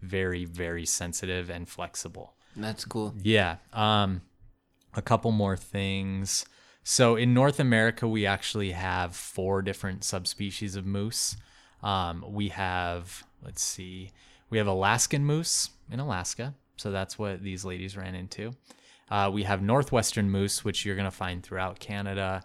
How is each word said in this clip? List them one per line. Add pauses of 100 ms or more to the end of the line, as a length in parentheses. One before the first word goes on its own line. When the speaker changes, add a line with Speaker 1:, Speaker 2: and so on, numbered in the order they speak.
Speaker 1:
very,
very
sensitive
and
flexible. (220)
Speaker 2:
That's
cool.
Speaker 1:
Yeah. (180)
Um, (720)
a
couple
more
things. (360)
So
in
North
America,
we
actually
have
four
different
subspecies
of
moose. (460)
Um,
we
have, (200)
let's
see, (360)
we
have
Alaskan
moose (220)
in
Alaska. (240)
So
that's
what
these
ladies
ran
into. (580)
Uh,
we
have
northwestern
moose,
which
you're
gonna
find
throughout
Canada,